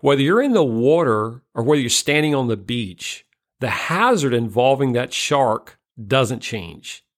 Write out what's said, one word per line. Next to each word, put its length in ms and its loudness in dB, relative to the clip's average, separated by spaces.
Whether 220 2
you're 200 4
in 100 0
the 120 4
water 760 0
or 80 -4
whether 180 2
you're 100 -2
standing 440 0
on 140 0
the 80 0
beach, 720 -10
the 100 -4
hazard 640 0
involving 580 2
that 200 -2
shark 680 -2
doesn't 340 0
change. 640 -14